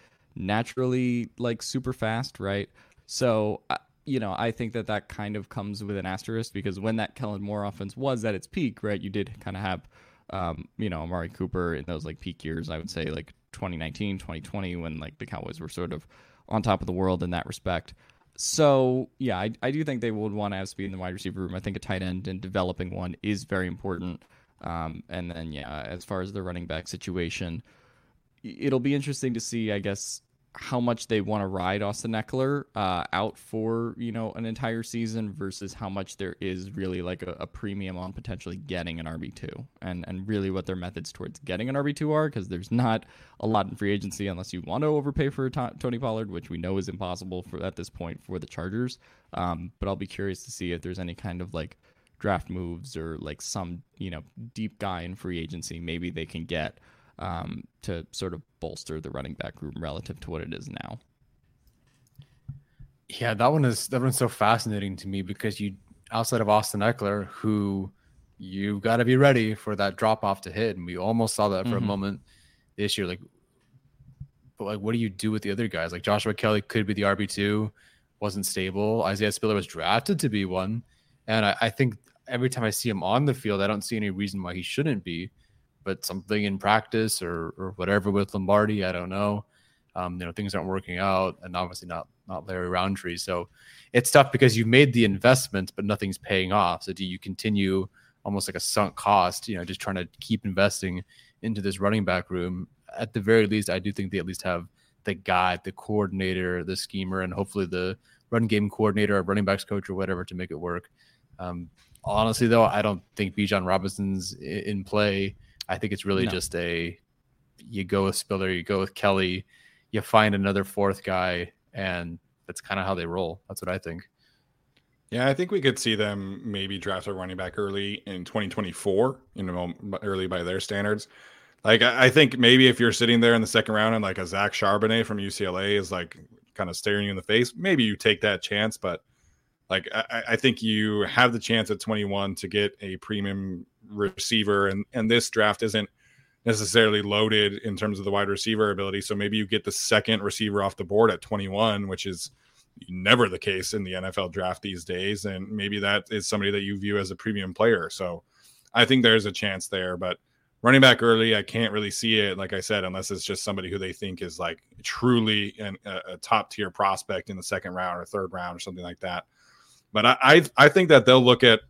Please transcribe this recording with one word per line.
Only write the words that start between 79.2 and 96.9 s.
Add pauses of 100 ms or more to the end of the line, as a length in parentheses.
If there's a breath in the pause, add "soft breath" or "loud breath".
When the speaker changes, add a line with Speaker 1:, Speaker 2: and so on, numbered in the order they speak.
Speaker 2:
Spiller
was
drafted
to
be
one, (420)
and
I,
I
think (320)
every
time
I
see
him
on
the
field,
I
don't
see
any
reason
why
he
shouldn't
be. (540)
But
something
in
practice
or,
or
whatever
with
Lombardi,
I
don't
know. (480)
Um,
you
know,
things
aren't
working
out,
and
obviously
not, (180)
not
Larry
Roundtree.
So (460 soft breath)
it's
tough
because
you've
made
the
investment,
but
nothing's
paying
off.
So